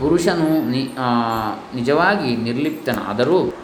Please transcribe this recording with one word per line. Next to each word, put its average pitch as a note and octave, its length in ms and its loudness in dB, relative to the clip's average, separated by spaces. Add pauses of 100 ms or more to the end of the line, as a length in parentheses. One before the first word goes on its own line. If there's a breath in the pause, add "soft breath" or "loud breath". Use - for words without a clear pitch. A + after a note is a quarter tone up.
ಪುರುಷನು D#3+ 680 2
ನಿ-, C3+ 280 -4
ಆ, B2+ 120 0 (640)
ನಿಜವಾಗಿ D3 600 2
ನಿರ್ಲಿಪ್ತನಾದರೂ A#2+ 1300 0